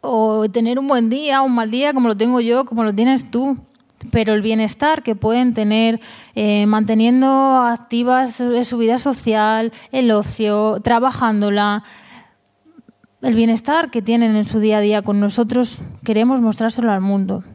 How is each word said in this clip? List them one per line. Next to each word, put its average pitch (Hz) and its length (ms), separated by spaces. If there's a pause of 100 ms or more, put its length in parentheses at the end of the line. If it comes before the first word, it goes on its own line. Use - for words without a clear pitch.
o 220 480
tener 233 280
un 269 100
buen 240 220
día, 277 320
un 262 140
mal 226 160
día, 269 220
como 254 140
lo 214 80
tengo 240 240
yo, 240 260
como 233 180
lo 214 100
tienes 240 380
tú. 254 260 (540)
Pero 220 240
el 208 80
bienestar 220 580
que 226 140
pueden 233 400
tener, 226 440 (360)
eh, 208 320
manteniendo 220 600 (300)
activas, 240 840
eh, 247 240
su 247 140
vida 233 220
social, 226 760 (180)
el 254 200
ocio, 208 720
trabajándola, 214 1000 (1400)
el 254 120
bienestar 226 560
que 233 140
tienen 226 320
en 214 100
su 220 140
día 214 180
a 208 40
día 208 200
con 202 180
nosotros, 226 600 (240)
queremos 233 360
mostrárselo 226 520
al 196 100
mundo. 190 420 (120)